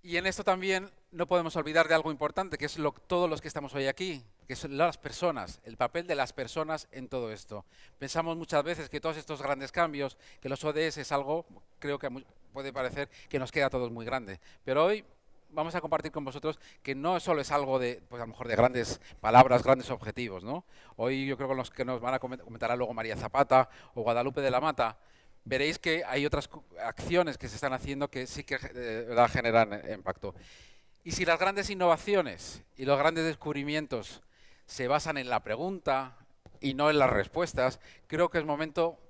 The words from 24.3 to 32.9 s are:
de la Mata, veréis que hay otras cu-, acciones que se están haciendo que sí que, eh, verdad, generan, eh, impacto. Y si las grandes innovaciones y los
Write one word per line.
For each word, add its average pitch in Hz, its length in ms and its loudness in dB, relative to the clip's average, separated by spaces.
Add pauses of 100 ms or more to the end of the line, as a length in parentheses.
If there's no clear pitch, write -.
de 135 80 4
la 123 100 4
Mata, 131 380 0 (460)
veréis 135 340 0
que 165 260 0
hay 139 220 0
otras 147 220 -2
cu-, - 160 -20 (180)
acciones 156 560 0
que 127 100 -12
se 101 60 -12
están 139 180 -2
haciendo 139 380 -4
que 127 160 -8
sí 143 180 -12
que, 139 120 -4
eh, 120 520 -8
verdad, 120 220 6
generan, 113 420 4
eh, 104 220 -8
impacto. 95 400 -8 (680)
Y 165 80 -8
si 185 120 -2
las 165 140 4
grandes 196 320 0
innovaciones 175 920 0 (140)
y 131 80 -10
los 139 140 4